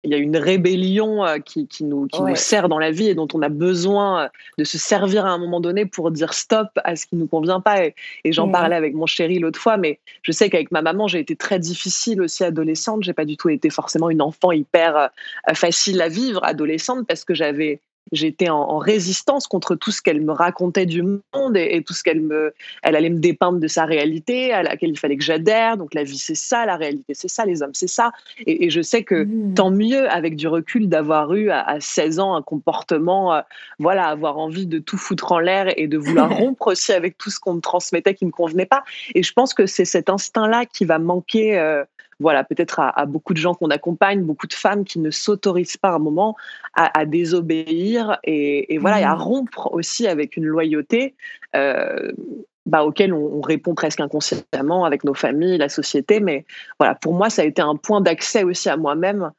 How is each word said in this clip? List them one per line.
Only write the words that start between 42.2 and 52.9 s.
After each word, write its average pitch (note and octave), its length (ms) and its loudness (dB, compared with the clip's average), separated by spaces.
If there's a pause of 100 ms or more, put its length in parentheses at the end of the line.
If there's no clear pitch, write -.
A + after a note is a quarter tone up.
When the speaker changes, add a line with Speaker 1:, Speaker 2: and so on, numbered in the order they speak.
Speaker 1:
peut-être D#3+ 360 -2
à, C3+ 100 2 (100)
à D3 60 2
beaucoup D3+ 300 -4
de - 20 -2
gens F3 160 0
qu'on D#3+ 160 -2
accompagne, F3+ 540 2
beaucoup D#3 240 -4
de - 60 -10
femmes G3+ 320 0
qui - 120 -10
ne D#3 140 -2
s'autorisent F#3+ 680 0
pas F#3+ 140 2
un E3 80 0
moment F3 360 0 (380)
à, D#3+ 260 2
à D#3 60 2
désobéir E3+ 1160 0
et, C#3+ 500 0
et D#3 60 -2
voilà, G3 220 4
et - 20 2
à D3 100 4
Speaker 2:
Mhm. E3+ 80 -2
Speaker 1:
rompre A#3+ 500 -2
aussi E3+ 360 -2
avec D3+ 280 -2
une D#3+ 100 -2
loyauté, D#3+ 680 0 (420)
euh, - 560 0 (540)
bah, D#3 180 2
auquel F3+ 300 2